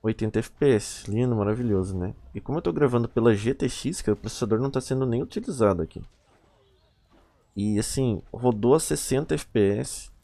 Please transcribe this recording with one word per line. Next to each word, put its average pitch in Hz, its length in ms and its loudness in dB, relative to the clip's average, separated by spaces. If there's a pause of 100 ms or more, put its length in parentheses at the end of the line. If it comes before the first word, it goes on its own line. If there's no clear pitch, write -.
oitenta 110 380 -2
F - 100 -8
P 143 200 2
S. - 380 0
Lindo, 117 280 0
maravilhoso, 104 600 0
né? 90 180 -4 (200)
E 101 60 -8
como 143 180 -6
eu - 40 -6
tô 175 100 0
gravando 123 360 2
pela 117 240 4
G 107 220 0
T 139 140 -2
X, - 340 -6
cara, 104 120 2
o - 20 0
processador 110 420 -2
não 135 100 -2
tá 131 120 -2
sendo 131 260 -2
nem 120 160 0
utilizado 113 600 0
aqui. - 200 -8 (1500)
E 101 240 0
assim, 117 420 -2 (120)
rodou 120 420 4
a 156 60 4
sessenta 143 540 -2
F 143 120 -6
P 101 320 2
S - 320 -10 (120)